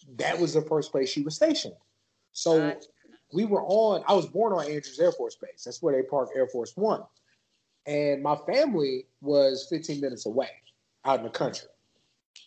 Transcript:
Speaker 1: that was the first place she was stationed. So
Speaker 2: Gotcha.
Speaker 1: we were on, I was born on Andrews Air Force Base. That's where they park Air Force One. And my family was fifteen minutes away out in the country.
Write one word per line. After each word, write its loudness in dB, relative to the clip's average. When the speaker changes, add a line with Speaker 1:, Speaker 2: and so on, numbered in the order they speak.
Speaker 1:
that -2
was 0
the 4
first -2
place 0
she -4
was -6
stationed. 0
So 4
Speaker 2:
Gotcha. -2
Speaker 1:
we 0
were 0
on, 4
I 6
was 2
born 0
on 0
Andrews -8
Air 4
Force -6
Base. -18
That's -12
where 2
they 2
park -2
Air 0
Force -8
One. 0
And 0
my 0
family 0
was 2
fifteen -4
minutes -6
away -2
out 2
in -10
the -8
country. -6